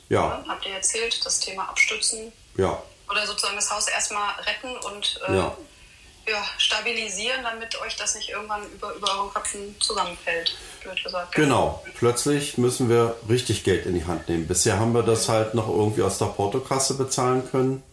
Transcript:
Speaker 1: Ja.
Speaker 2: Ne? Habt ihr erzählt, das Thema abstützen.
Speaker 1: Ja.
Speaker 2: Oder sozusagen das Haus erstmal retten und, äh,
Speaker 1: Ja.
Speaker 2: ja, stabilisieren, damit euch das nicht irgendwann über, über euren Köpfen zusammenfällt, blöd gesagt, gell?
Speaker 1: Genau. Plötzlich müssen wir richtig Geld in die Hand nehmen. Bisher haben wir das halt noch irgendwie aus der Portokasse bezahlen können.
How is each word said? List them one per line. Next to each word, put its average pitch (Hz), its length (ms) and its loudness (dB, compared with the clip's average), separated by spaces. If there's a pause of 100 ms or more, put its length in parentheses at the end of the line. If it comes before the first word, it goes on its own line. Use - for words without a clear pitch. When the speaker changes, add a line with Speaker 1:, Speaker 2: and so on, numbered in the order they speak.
Speaker 1:
Ja. 92 300 0
Speaker 2:
Ne? - 100 -12
Habt - 180 -8
ihr 196 80 -6
erzählt, - 500 -2
das - 160 -2
Thema - 280 -4
abstützen. 220 640 -2 (240)
Speaker 1:
Ja. 90 240 0 (300)
Speaker 2:
Oder 208 160 0
sozusagen 208 300 -2
das 208 140 -2
Haus 214 180 -2
erstmal 208 520 -2
retten 240 360 -6 (100)
und, - 420 -4
äh, 98 80 4
Speaker 1:
Ja. 82 200 0 (720)
Speaker 2:
ja, 208 160 -2 (140)
stabilisieren, 226 840 -2
damit 226 360 -6
euch 226 160 -6
das 208 200 -2
nicht - 120 -8
irgendwann 208 340 -6 (100)
über, 208 220 -8
über 196 220 -2
euren 202 160 -4
Köpfen 202 480 -6
zusammenfällt, 180 760 -2 (260)
blöd 185 200 -6
gesagt, 180 320 -6
gell? 151 100 6
Speaker 1:
Genau. 95 400 2 (120)
Plötzlich 143 640 2
müssen 123 320 4
wir 117 260 6 (120)
richtig 117 360 2
Geld 90 220 4
in 92 80 0
die 82 100 0
Hand 82 240 -2
nehmen. 82 200 0
Bisher 95 320 4
haben 117 120 4
wir 117 120 4
das 110 240 4
halt 110 260 2
noch 110 140 2
irgendwie 107 340 4
aus 95 160 2
der 107 80 2
Portokasse 131 680 0
bezahlen 127 560 2
können. 131 320 2 (100)